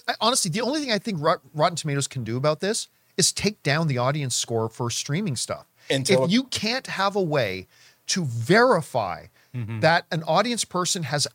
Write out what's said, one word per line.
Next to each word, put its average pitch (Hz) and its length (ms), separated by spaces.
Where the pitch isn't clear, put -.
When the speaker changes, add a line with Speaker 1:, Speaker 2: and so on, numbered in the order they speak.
Speaker 1:
I, 247 140
honestly, 226 280
the 190 120
only 285 180
thing 277 100
I 214 80
think 196 220
Rot-, 160 220
Rotten 160 240
Tomatoes 143 320
can 123 160
do 113 140
about 151 220
this 202 280
is - 160
take - 280
down 165 260
the 131 100
audience 135 360
score 113 360
for 120 180
streaming 143 480
stuff. - 300
Speaker 2:
Until 139 340
Speaker 1:
If 170 60
you 240 140
can't 247 420
have 190 300
a 208 40
way 120 460
to 180 180
verify 120 1040
Speaker 3:
Mm-hmm. 113 280
Speaker 1:
that 165 320
an 170 160
audience 220 360
person 180 380
has 147 320